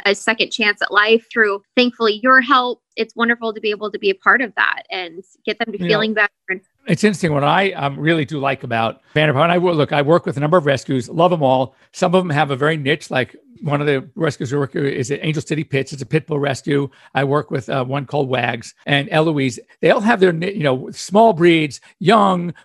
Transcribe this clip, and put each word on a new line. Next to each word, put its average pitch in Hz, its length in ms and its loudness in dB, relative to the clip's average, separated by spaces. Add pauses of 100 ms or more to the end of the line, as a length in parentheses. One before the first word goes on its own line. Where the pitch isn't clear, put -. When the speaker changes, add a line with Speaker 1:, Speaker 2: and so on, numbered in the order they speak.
Speaker 1:
a 202 80 4
second 208 380 -2
chance 208 280 -2
at - 120 -4
life 214 420 2
through, 208 300 0 (120)
thankfully, 226 460 0
your 262 180 6
help, 247 440 0 (120)
it's 226 200 -6
wonderful 233 380 -2
to 214 60 -10
be 214 120 -4
able 208 180 -6
to 202 80 -10
be 196 140 0
a - 20 2
part 208 280 -2
of 220 120 -8
that - 380 -2
and 180 320 -10 (220)
get - 120 -4
them 226 140 -6
to 196 80 -8
Speaker 2:
You 175 60 -4
know, 170 40 -2
Speaker 1:
feeling 220 240 0
better. 214 160 2 (560)
Speaker 2:
it's 208 180 -2
interesting. 180 300 2
What 139 100 0
I, 185 280 2
um, 143 260 -6
really 160 280 0
do 156 120 -8
like 135 260 -4
about 113 380 -2 (140)
Vanderpump, 151 260 2
and 170 100 4
I 175 60 2
wo-, 175 140 2
look, 151 200 0
I 147 120 2
work 160 240 2
with 135 100 -6
a - 20 -6
number 151 180 2
of 147 100 2
rescues, 131 420 -2
love 170 240 2
'em 160 80 -2
all. 131 340 2 (180)
Some 175 200 0
of 185 100 4
'em 180 60 -6
have 143 220 0
a 135 40 -2
very 151 220 0
niche, 147 320 -2
like 127 260 -2 (260)
one 147 200 -2
of 147 60 -2
the 135 280 0
rescues 147 360 -4
we 143 80 -2
work 139 140 -4
with 147 120 -2
is 131 260 -4
at - 120 -6
Angel 156 180 -2
City 156 220 -4
Pits. 135 300 -4
It's 135 80 -12
a 123 40 -10
pit - 220 -2
bull 151 120 -4
rescue. 143 500 -2 (240)
I 135 100 0
work 143 280 -2
with, 139 180 -6
uh, 135 160 -2
one 135 200 -6
called 143 240 -4
Wags 123 440 -4 (120)
and 143 260 0
Eloise. 151 480 0 (220)
They - 100 4
all 269 100 4
have 220 180 2
their, 180 140 4
you 147 300 -4
know, 131 280 -2
small 220 420 2
breeds, 160 480 2 (180)
young, 185 540 2 (120)